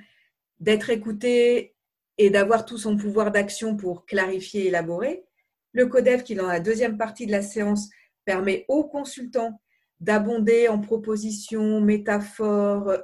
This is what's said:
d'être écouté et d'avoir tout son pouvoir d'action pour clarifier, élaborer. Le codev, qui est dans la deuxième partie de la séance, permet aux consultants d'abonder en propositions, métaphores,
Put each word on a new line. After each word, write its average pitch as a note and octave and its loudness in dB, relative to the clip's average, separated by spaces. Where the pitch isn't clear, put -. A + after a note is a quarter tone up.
d'être G#3 0
écouté A#3+ 2
et G3+ 6
d'avoir G#3 4
tout A#3 -12
son G#3+ -2
pouvoir G#3 0
d'action G#3 -2
pour F3+ -8
clarifier, F#3+ -2
élaborer. F3 -4
Le B3 4
codev, B3 2
qui A3+ -10
est G3 -4
dans F#3 -2
la F3 0
deuxième A3 0
partie A3 -6
de G#3 -4
la G3+ 2
séance, G#3 -2
permet F#3+ -2
aux D4 2
consultants B3+ -6
d'abonder A3 2
en G#3 0
propositions, G#3+ -2
métaphores, G#3 0